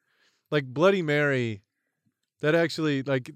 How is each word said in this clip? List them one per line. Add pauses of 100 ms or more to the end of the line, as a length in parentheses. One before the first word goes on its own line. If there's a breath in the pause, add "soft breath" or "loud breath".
(500)
Like,
Bloody
Mary, (760)
that
actually,
like,